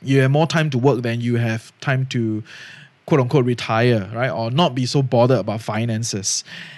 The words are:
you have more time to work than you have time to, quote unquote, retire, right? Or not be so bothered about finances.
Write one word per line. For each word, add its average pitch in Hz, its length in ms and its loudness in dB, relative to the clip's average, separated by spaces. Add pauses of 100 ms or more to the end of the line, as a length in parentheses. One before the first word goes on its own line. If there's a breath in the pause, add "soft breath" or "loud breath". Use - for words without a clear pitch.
you 135 180 2
have 131 100 4
more 151 160 4
time 156 240 0
to 131 80 -2
work 123 240 2
than 117 180 -4
you 120 160 0
have 113 440 -2
time 131 260 -2
to, 110 380 -2 (600 loud breath)
quote 147 140 4
unquote, 127 240 2
retire, 117 680 0
right? 120 160 -4
Or 113 200 -4
not 143 240 2
be 127 120 -2
so 139 160 0
bothered 123 380 4
about 107 220 -6
finances. 110 840 -4 (340 loud breath)